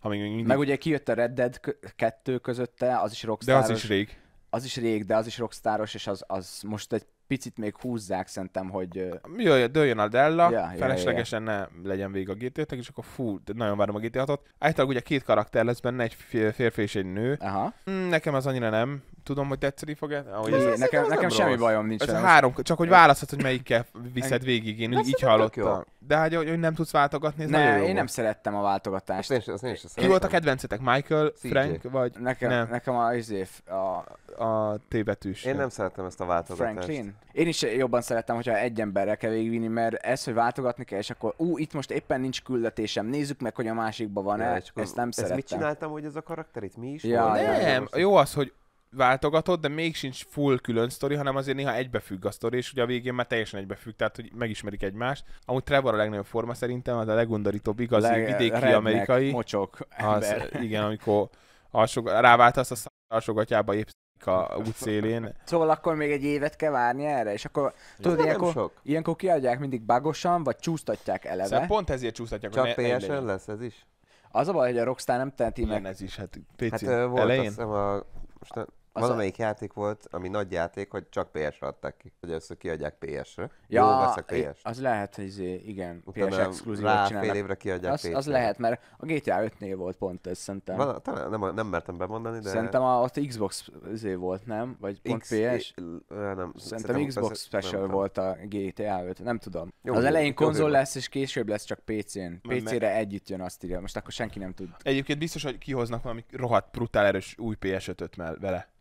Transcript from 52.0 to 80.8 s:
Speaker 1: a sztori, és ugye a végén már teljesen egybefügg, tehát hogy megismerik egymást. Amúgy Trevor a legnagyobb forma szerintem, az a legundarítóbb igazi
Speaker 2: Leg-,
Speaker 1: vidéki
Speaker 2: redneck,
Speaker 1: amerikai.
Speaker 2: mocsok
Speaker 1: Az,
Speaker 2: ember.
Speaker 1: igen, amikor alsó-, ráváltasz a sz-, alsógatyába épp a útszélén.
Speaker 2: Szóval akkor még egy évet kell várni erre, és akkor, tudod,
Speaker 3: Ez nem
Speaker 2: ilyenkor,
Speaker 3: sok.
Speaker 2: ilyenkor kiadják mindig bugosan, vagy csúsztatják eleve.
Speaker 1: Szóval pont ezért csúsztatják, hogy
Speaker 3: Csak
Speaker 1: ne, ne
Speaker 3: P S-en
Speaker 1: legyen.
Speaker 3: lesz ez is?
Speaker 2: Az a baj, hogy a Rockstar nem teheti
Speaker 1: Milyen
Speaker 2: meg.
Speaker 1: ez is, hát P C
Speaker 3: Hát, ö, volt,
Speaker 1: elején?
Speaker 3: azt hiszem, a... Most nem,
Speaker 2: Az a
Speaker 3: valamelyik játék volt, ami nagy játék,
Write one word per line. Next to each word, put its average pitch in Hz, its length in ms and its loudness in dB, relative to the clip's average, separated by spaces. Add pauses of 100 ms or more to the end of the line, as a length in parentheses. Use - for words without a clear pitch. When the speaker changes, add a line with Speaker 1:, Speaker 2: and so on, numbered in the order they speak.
Speaker 1:
a 101 60 0
sztori, 117 260 -4
és 123 160 -4
ugye 123 100 0
a 117 40 2
végén 123 280 -2
már 123 120 -2
teljesen 107 340 -4
egybefügg, 98 340 -12
tehát - 220 -2
hogy 117 180 -14
megismerik 104 480 -6
egymást. 113 420 -4 (200)
Amúgy 127 180 -2
Trevor 135 320 4
a - 20 2
legnagyobb 107 300 0
forma 117 280 -4
szerintem, 123 420 -4
az 110 120 -2
a 107 60 2
legundarítóbb 107 680 0
igazi 113 280 4
Speaker 2:
Leg-, 113 180 4
Speaker 1:
vidéki 107 240 2
Speaker 2:
redneck, 120 260 4
Speaker 1:
amerikai. 110 540 4
Speaker 2:
mocsok 113 480 -2 (200)
Speaker 1:
Az, 107 260 2
Speaker 2:
ember. 107 380 -2
Speaker 1:
igen, 107 220 0
amikor 104 440 2 (420)
alsó-, 113 360 2
ráváltasz 120 640 8
a 131 40 -6
sz-, - 120 -10 (220)
alsógatyába 107 640 2
épp 107 140 -2 (360)
a 92 320 2 (100)
útszélén. 110 680 -2 (100)
Speaker 2:
Szóval 165 260 2
akkor 160 240 2
még 151 160 0
egy 143 140 -2
évet 147 320 0
kell 156 140 0
várni 127 340 2
erre, 127 280 0
és 104 120 -6
akkor, 143 300 -2 (220)
tudod, 160 160 0
Speaker 3:
Ez 170 60 2
nem - 80 4
Speaker 2:
ilyenkor, 170 260 2
Speaker 3:
sok. 113 200 -2 (100)
Speaker 2:
ilyenkor 160 340 -2
kiadják 135 420 2
mindig 131 240 -4
bugosan, 143 600 2
vagy 131 140 0
csúsztatják 113 680 -4
eleve. 92 240 -2
Speaker 1:
Szóval 117 180 2
pont 196 240 0
ezért 127 240 -2
csúsztatják, 110 400 -8
hogy 131 120 4
Speaker 3:
Csak 117 100 0
Speaker 1:
ne, 127 120 0
ne 123 80 2
Speaker 3:
P - 40 -2
S-en - 100 -6
Speaker 1:
legyen. 139 140 -2
Speaker 3:
lesz 98 240 -4
ez 107 140 -8
is? - 240 -16 (440)
Speaker 2:
Az 139 180 2
a 196 40 0
baj, 131 180 4
hogy 120 100 2
a 117 40 2
Rockstar 123 340 -2
nem 135 160 -4
teheti 113 300 -2
Speaker 1:
Milyen 107 180 -2
Speaker 2:
meg. 95 100 -8
Speaker 1:
ez 95 80 -12
is, 95 160 -10
hát - 240 -12 (160)
P - 80 -6
C 113 60 0
Speaker 3:
Hát, 110 120 -4
ö, 123 240 2
volt, 123 160 2
Speaker 1:
elején? 131 180 4
Speaker 3:
azt 117 100 0
hiszem, 107 200 -6
a... 101 220 0 (460)
Most - 160 -18
nem, 113 120 -8 (260)
Speaker 2:
Az 110 100 -4
a 117 40 2
Speaker 3:
valamelyik 110 300 0
játék 107 360 -4
volt, 104 380 -4
ami 90 180 -6
nagy 98 240 -4
játék, 87 380 -4